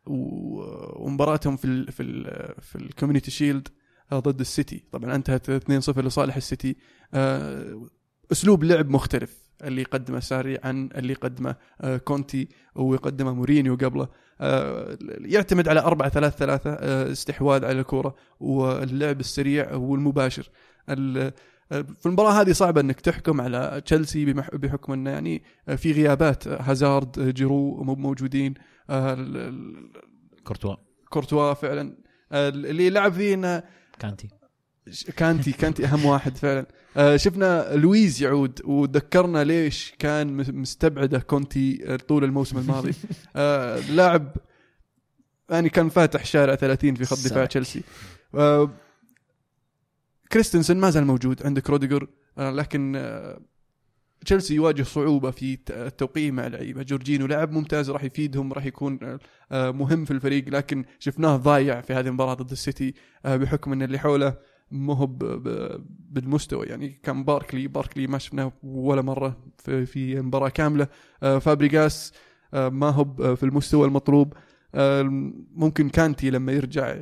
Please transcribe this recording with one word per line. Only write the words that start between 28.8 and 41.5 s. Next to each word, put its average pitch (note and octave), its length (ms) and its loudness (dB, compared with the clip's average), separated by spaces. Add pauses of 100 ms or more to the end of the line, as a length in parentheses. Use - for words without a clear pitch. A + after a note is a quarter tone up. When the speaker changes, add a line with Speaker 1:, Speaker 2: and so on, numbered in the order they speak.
Speaker 1:
آه، C3+ 220 0
ال-، C3 240 -8
ال-، - 1080 -16
Speaker 2:
كورتوا. G2 320 -8 (320)
Speaker 1:
كورتوا C#3+ 460 0
فعلًا. D3 420 -6 (360)
آه، C#3+ 160 2
اللي C#3+ 420 0
لعب G3+ 220 4
فيه G3 220 0
إنه F3+ 280 -2 (360)
Speaker 2:
كانتي. G#2 300 -10 (640)
Speaker 1:
ش-، - 200 -14
كانتي، D#3+ 420 2
كانتي D#3 320 -2
أهم D3 200 2
واحد C#3 320 2
فعلًا. C3+ 300 -2 (300)
آه، C#3+ 200 8
شفنا F3 600 2
لويز E3 460 6
يعود C3+ 420 0
وذكرنا D3 800 2
ليش D#3 540 -2
كان D3 380 -2
مس-، C3+ 140 -4
مستبعده C3+ 680 0
كونتي، C3+ 680 -2